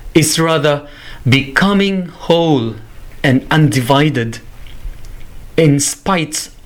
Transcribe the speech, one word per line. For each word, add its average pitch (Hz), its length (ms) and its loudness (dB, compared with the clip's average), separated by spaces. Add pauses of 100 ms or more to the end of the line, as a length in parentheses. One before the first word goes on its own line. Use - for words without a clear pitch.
(140)
is 156 240 4
rather 156 500 0 (400)
becoming 190 760 2
whole 151 680 0 (480)
and 131 280 2
undivided 131 920 2 (1160)
in 147 220 4
spite - 720 -4 (160)